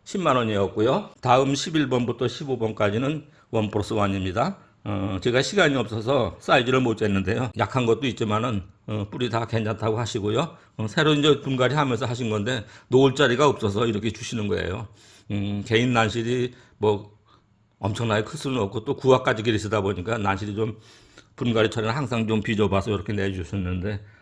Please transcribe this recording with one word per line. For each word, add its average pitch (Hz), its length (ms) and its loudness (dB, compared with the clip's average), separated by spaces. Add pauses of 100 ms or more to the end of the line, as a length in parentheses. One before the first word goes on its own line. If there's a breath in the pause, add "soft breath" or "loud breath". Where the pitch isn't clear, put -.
십만 165 320 0
원이었고요. 110 760 0 (100)
다음 135 340 4
십일 151 340 -2
번부터 123 400 0
십오 135 300 -4
번까지는 110 680 -2 (240 soft breath)
원 107 200 0
플러스 101 220 -2
원입니다. 101 640 -2 (280 loud breath)
어, 98 360 -4
제가 123 180 2
시간이 160 360 2
없어서 117 640 0
사이즈를 131 400 4
못 117 180 0
쟀는데요. 104 580 0
약한 117 300 0
것도 113 200 2
있지만은, 110 580 -2 (220)
어, 107 240 -4
뿌리 123 200 -4
다 117 160 -2
괜찮다고 110 520 -2
하시고요. 113 580 -2 (200 loud breath)
어, 110 120 -4
새로 151 260 2
이제 143 260 4
분갈이 127 340 0
하면서 131 300 0
하신 120 240 -4
건데, 107 380 -2 (220 loud breath)
놓을 131 260 6
자리가 139 340 4
없어서 110 380 0
이렇게 107 240 -2
주시는 107 380 -6
거예요. 92 400 -4 (420 loud breath)
음, 101 360 -4
개인 120 280 2
난실이 117 580 0 (240 loud breath)
뭐 104 400 -2 (640 soft breath)
엄청나게 107 460 0
클 127 120 -10
수는 131 240 -4
없고, 104 240 -4
또 143 120 -4
구화까지 127 460 4
기르시다 107 380 0
보니까 98 380 -2
난실이 101 360 -2
좀, 104 240 -4 (580 loud breath)
분갈이 110 340 2
처리는 110 240 -2
항상 117 340 -2
좀 110 140 2
비좁아서 101 480 0
이렇게 101 240 -4
내주셨는데, 95 920 -4 (180 soft breath)